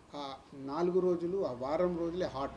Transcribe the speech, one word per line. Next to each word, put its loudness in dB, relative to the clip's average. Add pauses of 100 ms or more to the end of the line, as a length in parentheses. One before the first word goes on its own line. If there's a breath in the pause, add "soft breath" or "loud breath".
(160)
ఆ -6 (200)
నాలుగు 2
రోజులు, 2
ఆ 0
వారం 2
రోజులే 0
హాట్. -4